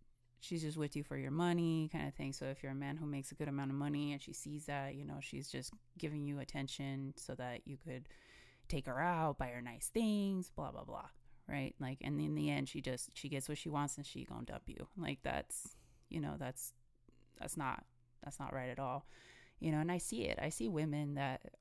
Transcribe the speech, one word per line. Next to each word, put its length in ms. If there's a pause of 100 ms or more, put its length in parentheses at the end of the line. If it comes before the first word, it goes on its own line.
(400)
she's 220
just 160
with 180
you 80
for 140
your 140
money," 600
kind 160
of 60
thing. 180
So 140
if 180
you're 80
a 40
man 200
who 100
makes 240
a 60
good 140
amount 220
of 40
money 380
and 80
she 100
sees 360
that, 280
you 80
know, 160
she's 300
just 240 (240)
giving 280
you 140
attention 800
so 180
that 300
you 100
could 320 (640)
take 160
her 160
out, 360
buy 100
her 140
nice 320
things, 640
blah, 160
blah, 140
blah, 240 (400)
right? 280
Like, 240
and 200
in 140
the 140
end, 200
she 100
just, 340
she 140
gets 220
what 80
she 100
wants 300
and 80
she 180
gonna 220
dump 220
you. 200 (100)
Like, 260
that's, 520 (340)
you 120
know, 180
that's, 320 (680)
that's 200
not, 260 (400)
that's 160
not 140
right 160
at 100
all. 260 (540)
You 140
know, 60
and 120
I 60
see 260
it. 180
I 60
see 220
women 460
that 260 (200)